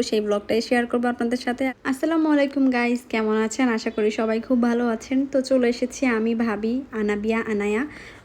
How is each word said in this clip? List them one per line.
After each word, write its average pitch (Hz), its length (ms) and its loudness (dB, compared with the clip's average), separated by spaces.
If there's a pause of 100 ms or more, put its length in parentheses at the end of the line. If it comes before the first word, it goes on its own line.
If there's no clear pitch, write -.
সেই 226 180 0
ব্লগটাই 208 420 0
শেয়ার 240 240 0
করবো 247 220 0
আপনাদের 247 360 -2
সাথে। 254 180 -4 (220)
আসসালামু 311 460 0
আলাইকুম 277 400 2
গাইস, 240 380 2
কেমন 220 280 0
আছেন? 220 320 0
আশা 226 220 -2
করি 220 200 0
সবাই 220 300 0
খুব 247 220 2
ভালো 240 260 2
আছেন। 226 380 -2
তো 269 140 0
চলে 262 280 2
এসেছি 247 380 -2
আমি, 226 280 2
ভাবি, 226 400 -2 (180)
আনাবিয়া, 214 560 -2
আনায়া, 208 340 0 (420)